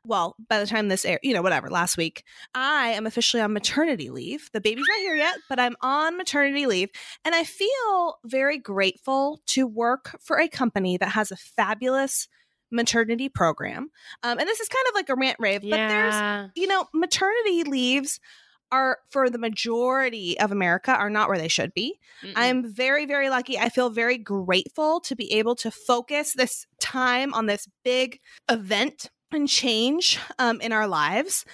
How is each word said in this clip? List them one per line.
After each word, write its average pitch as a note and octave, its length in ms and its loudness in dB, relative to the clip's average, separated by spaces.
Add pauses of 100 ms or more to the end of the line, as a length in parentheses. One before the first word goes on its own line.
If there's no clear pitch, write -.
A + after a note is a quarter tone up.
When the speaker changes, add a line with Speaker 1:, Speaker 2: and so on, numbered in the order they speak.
Speaker 1:
well, F#3+ 320 0 (140)
by G#3+ 100 2
the G#3 80 0
time G#3+ 200 0
this F#3+ 180 0
air, E3+ 160 0
you C4+ 140 2
know, F3 80 2
whatever, F3 260 0
last F3+ 260 0
week, E3 280 -4 (320)
I C4+ 380 2
am G#3+ 120 -4
officially A#3 380 0
on G#3 100 0
maternity A3 560 0
leave. F3 440 -10
The G#3+ 80 -6
baby's A3+ 280 0
not G#4 120 2
here F#4 140 0
yet, D4+ 200 4 (140)
but C4 100 2
I'm B3 220 2
on D4+ 360 2
maternity C#4+ 480 2
leave. G3 240 2 (340)
And E4 120 2
I E4 80 4
feel G4+ 840 0
very C4+ 320 0
grateful C4 920 -2
to C4 200 2
work A#3 520 -2
for D4+ 200 0
a D#4+ 80 4
company G3 500 0
that F#3 120 -2
has G#3 220 -2
a F#3+ 40 -10
fabulous B3+ 920 -2 (440)
maternity A#3 580 0
program. - 600 -2 (320)
Um, A#3+ 160 -2
and D#4+ 100 0
this A4 120 -2
is A4 80 -4
kind C5 220 0
of A4 60 2
like F#4 140 -2
a C4 60 0
rant C4 240 0
rave, G3+ 220 0
but G3+ 100 -6
there's, G#3+ 420 2
Speaker 2:
Yeah. G#3 420 -2
Speaker 1:
you F4+ 120 -2
know, F#4+ 260 2
maternity F#4 720 0
leaves C4+ 560 0 (520)
are, C4 260 2 (140)
for C4 180 2
the A#3+ 80 -4
majority A#3 1000 -2
of G#3 120 2
America, F#3 400 2
are G#3 200 2
not G#3+ 180 2
where G3 80 2
they D#3+ 100 -2
should D#3 280 -2
be. B3+ 240 -4 (240)
Speaker 2:
Mm-mm. G3 120 -12
Speaker 1:
I'm B3 380 2
very, C4+ 320 2
very C#4 240 0
lucky. B3+ 300 -2
I A#3 100 0
feel B3 220 2
very A#3 260 0
grateful G3+ 840 0
to - 140 -8
be - 180 -6
able A3 240 2
to A3+ 120 -6
focus B3+ 640 -2
this B3+ 320 0 (160)
time B3+ 540 0
on A3 100 0
this G#3 240 -2 (140)
big B3 360 -2 (300)
event G#3+ 600 -2 (200)
and D4 160 0
change, C4 720 2 (220)
um, A#3 200 2
in A3+ 140 -4
our G#3+ 140 2
lives. F#3 680 0